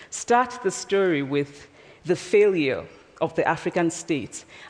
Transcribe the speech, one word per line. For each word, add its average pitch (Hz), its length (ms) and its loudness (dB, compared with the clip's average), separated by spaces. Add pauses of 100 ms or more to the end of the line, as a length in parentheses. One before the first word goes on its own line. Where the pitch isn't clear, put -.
Start - 540 0
the 190 80 0
story 185 500 0
with 143 460 -4 (380)
the 165 120 0
failure 160 680 2 (360)
of 160 140 -2
the - 120 0
African 170 420 0
state - 540 -6 (260)